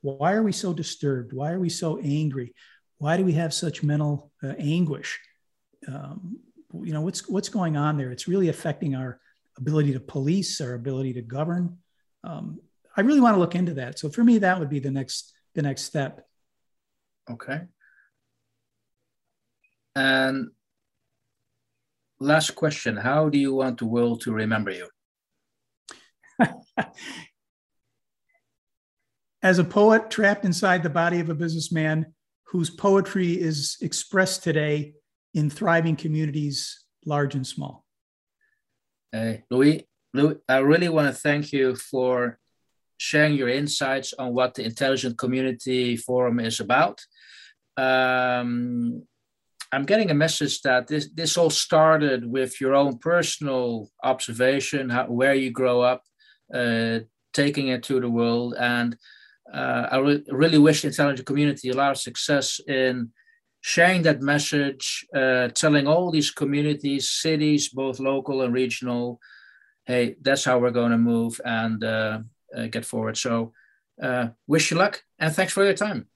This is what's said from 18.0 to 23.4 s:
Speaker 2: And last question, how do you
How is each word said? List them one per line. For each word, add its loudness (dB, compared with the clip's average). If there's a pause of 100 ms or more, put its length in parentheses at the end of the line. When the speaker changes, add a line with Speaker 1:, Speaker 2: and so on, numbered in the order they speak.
Speaker 2:
And 0 (1700)
last 2
question, -2
how 2
do 2
you 2